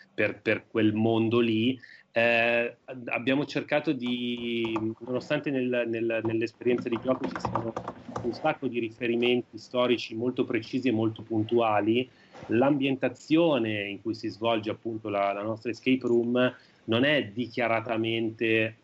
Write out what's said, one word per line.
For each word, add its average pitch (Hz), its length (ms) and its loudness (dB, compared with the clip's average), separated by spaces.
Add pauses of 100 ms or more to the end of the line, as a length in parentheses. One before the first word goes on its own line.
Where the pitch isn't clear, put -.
(120)
per, 104 280 -2
per 107 260 -2
quel 110 260 2
mondo 113 480 2
lì. 117 360 2 (360)
Eh, 117 640 2 (300)
abbiamo 127 380 0
cercato 147 460 0
di, 120 840 -2 (280)
nonostante 127 500 -4
nel, 123 360 0
nel, 113 360 -2
nell'esperienza 113 640 0
di 113 140 0
gioco 131 240 -2
ci 123 100 -8
siano 113 360 -4 (500)
un - 100 -2
sacco 156 340 -2
di 117 120 -4
riferimenti 117 800 0
storici 123 560 0
molto 127 280 0
precisi 123 440 -2
e 127 40 4
molto 110 300 0
puntuali, 110 880 2 (380)
l'ambientazione 131 1400 2
in 98 140 -8
cui 110 140 -4
si 110 140 -8
svolge 113 420 0
appunto 110 380 -8
la, 98 220 2
la 101 120 -4
nostra 110 260 -6
escape 127 380 0
room 120 480 2 (300)
non 113 180 2
è 139 240 2
dichiaratamente 113 1600 0